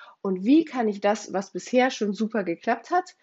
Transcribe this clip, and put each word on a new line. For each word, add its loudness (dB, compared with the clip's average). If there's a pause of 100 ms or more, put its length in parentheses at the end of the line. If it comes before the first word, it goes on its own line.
(200)
Und -4
wie 6
kann -2
ich -4
das, -2
was -6
bisher 2
schon -4
super -2
geklappt -4
hat, -2